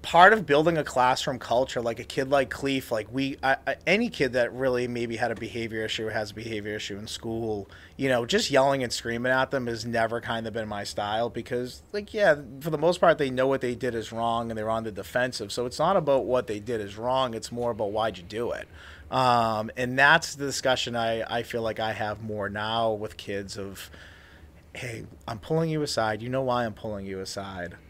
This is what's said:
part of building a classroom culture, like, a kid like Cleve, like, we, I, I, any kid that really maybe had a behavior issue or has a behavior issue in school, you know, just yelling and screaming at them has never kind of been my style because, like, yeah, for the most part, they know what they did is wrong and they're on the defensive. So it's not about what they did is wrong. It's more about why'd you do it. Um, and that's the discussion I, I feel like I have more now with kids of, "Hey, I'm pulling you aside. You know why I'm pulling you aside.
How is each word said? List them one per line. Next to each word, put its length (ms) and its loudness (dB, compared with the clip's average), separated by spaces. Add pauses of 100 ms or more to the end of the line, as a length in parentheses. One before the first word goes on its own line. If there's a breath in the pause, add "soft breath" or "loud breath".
part 320 10
of 120 0
building 320 4
a 60 0
classroom 560 2
culture, 420 0
like, 180 -4
a 40 -12
kid 260 -4
like 200 4
Cleve, 420 -2
like, 200 -2
we, 320 -2
I, 140 2 (100)
I, 80 -2 (100)
any 240 2
kid 240 0
that 200 2
really 340 0
maybe 280 -4
had 160 0
a 40 -4
behavior 500 -6
issue 220 -4
or 40 -4
has 200 -4
a 20 -16
behavior 420 -6
issue 220 -8
in 100 -12
school, 640 -6 (280 loud breath)
you 120 0
know, 160 2
just 240 0
yelling 340 4
and 80 -4
screaming 400 -2
at 200 2
them 160 -2
has 180 -6
never 340 0
kind 280 -4
of 60 -6
been 140 -4
my 160 -6
style 460 -2
because, 600 -6
like, 220 -8
yeah, 220 6 (260)
for 100 -4
the 60 -2
most 220 2
part, 180 8
they 120 2
know 180 2
what 140 2
they 140 -2
did 180 -4
is 180 -4
wrong 380 0
and 80 -4
they're 120 -2
on 140 0
the 80 -6
defensive. 600 -4
So 140 -2
it's 140 -8
not 180 4
about 280 4
what 220 2
they 120 -4
did 220 -4
is 160 -8
wrong. 360 0
It's 180 -8
more 200 -2
about 200 -2
why'd 260 0
you 60 -14
do 280 -4
it. 160 -8 (440 loud breath)
Um, 640 4
and 240 -2
that's 360 6
the 100 -6
discussion 500 0
I, 260 0 (180)
I 40 -4
feel 180 -4
like 180 -2
I 120 0
have 300 -4
more 280 -4
now 440 0
with 240 -6
kids 400 -8
of, 320 -10 (840 loud breath)
"Hey, 320 -10 (220)
I'm 100 -6
pulling 320 -2
you 120 -2
aside. 400 0
You 80 -8
know 140 0
why 220 2
I'm 80 -4
pulling 320 -8
you 140 -8
aside. 560 -8 (140)